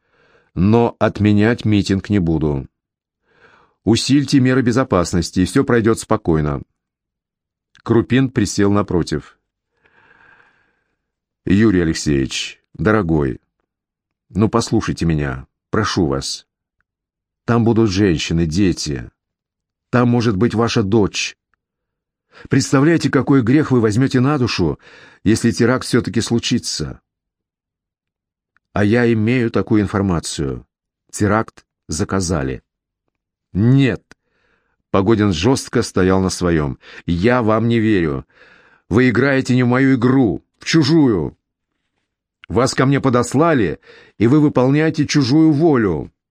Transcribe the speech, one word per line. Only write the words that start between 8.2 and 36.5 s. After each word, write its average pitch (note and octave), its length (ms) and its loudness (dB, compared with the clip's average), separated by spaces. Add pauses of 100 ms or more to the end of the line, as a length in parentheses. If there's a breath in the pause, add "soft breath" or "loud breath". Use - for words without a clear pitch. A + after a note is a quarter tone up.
присел G2+ 420 0
напротив. F2 640 -2 (2000 soft breath)
«Юрий G2 360 2
Алексеевич, D2 800 -4 (120)
дорогой, D#2+ 680 -2 (880)
ну G2+ 200 0
послушайте A2 560 -4
меня, C#2+ 420 -4 (220)
прошу G2+ 380 -2
вас. - 400 -8 (1000)
Там A#2 180 0
будут A2+ 260 2
женщины, F2 560 0
дети. D2+ 640 -2 (800)
Там A#2+ 180 2
может A#2 280 0
быть A2 180 0
ваша A#2 260 0
дочь. G2 560 -2 (1120 loud breath)
Представляете, C#3+ 600 0
какой C3+ 340 2
грех C3+ 280 0
вы B2+ 80 2
возьмёте A#2+ 400 0
на C#3 200 0
душу, F#2 400 -2 (440 loud breath)
если A2 280 2
теракт A#2+ 340 0
всё-таки A2+ 360 -2
случится?» G#2 800 -4 (1700)
«А G2+ 100 -2
я A#2 280 2
имею A2+ 380 0
такую G#2+ 320 0
информацию. E2 840 -4 (440)
Теракт G#2 540 -2 (220)
заказали». D#2+ 720 -4 (920)
«Нет». A#2+ 520 2 (880)
Погодин G2+ 420 2
жёстко A2+ 480 -2
стоял F#2+ 400 0
на F#2+ 80 0
своём. D#2+ 480 -2 (300 loud breath)